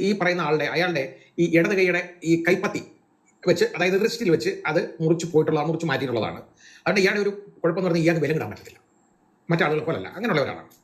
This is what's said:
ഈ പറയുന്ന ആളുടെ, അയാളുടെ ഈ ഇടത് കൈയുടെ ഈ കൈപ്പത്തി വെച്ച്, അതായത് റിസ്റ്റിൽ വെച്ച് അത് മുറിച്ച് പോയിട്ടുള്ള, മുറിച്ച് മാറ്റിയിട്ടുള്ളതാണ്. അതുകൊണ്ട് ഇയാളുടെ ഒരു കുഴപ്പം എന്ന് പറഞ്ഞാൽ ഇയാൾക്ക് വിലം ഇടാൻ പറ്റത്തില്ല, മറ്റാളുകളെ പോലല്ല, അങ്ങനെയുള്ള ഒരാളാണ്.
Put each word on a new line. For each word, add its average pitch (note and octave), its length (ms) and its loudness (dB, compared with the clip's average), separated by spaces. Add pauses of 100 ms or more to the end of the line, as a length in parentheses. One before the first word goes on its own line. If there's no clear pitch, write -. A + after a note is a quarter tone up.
ഈ G#3 120 2
പറയുന്ന F3+ 220 0
ആളുടെ, D3+ 240 2
അയാളുടെ D#3 400 0 (340)
ഈ E3+ 180 4
ഇടത് F3+ 200 4
കൈയുടെ F3 260 2 (200)
ഈ E3 120 4 (120)
കൈപ്പത്തി - 360 0 (640)
വെച്ച്, F3+ 180 4 (100)
അതായത് F#3 280 2
റിസ്റ്റിൽ A3 260 -2
വെച്ച് E3 200 2 (180)
അത് D#3+ 140 2 (200)
മുറിച്ച് E3 300 0
പോയിട്ടുള്ള, D#3 360 2
മുറിച്ച് - 220 -4
മാറ്റിയിട്ടുള്ളതാണ്. B2 500 -2 (420)
അതുകൊണ്ട് F#3+ 200 0
ഇയാളുടെ G3+ 200 2
ഒരു G3+ 80 2
കുഴപ്പം - 500 -4
എന്ന് F#3 100 0
പറഞ്ഞാൽ E3 140 2
ഇയാൾക്ക് E3 200 4
വിലം C#3+ 120 0
ഇടാൻ A2 160 -4
പറ്റത്തില്ല, - 280 -18 (680)
മറ്റാളുകളെ D#3 380 0
പോലല്ല, G#2+ 200 -4
അങ്ങനെയുള്ള F#3 380 -2
ഒരാളാണ്. F2+ 240 -10 (140)